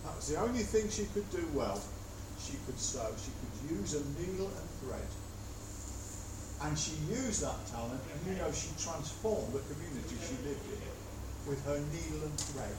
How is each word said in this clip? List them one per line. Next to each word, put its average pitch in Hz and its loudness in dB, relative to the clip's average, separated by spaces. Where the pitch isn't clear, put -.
That - -4
was - -2
the 156 4
only 240 6
thing 214 6
she 208 2
could 202 2
do 170 2
well. 202 4
She 139 -4
could 127 -4
sew. 113 2
She - -4
could 160 -2
use 196 0
a 143 4
needle 185 2
and - -4
thread. 117 -2
And 151 2
she - 2
used 226 4
that - 2
talent, 117 -2
and, 175 0
you 185 0
know, 151 4
she - 0
transformed 165 2
the 135 2
community 123 -2
she 127 -2
lived 139 -2
in - -4
with 139 0
her 147 4
needle 156 0
and 147 -2
thread. 127 -2